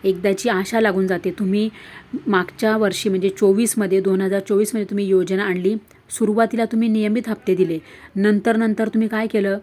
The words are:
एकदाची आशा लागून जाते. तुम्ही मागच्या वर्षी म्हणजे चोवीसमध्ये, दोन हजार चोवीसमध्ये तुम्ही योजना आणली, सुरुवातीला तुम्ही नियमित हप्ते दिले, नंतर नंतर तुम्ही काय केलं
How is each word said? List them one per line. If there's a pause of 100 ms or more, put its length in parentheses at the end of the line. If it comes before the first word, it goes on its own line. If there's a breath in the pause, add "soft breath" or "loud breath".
एकदाची
आशा
लागून
जाते.
तुम्ही (580 loud breath)
मागच्या
वर्षी
म्हणजे
चोवीसमध्ये,
दोन
हजार
चोवीसमध्ये
तुम्ही
योजना
आणली, (340 soft breath)
सुरुवातीला
तुम्ही
नियमित
हप्ते
दिले, (360 loud breath)
नंतर
नंतर
तुम्ही
काय
केलं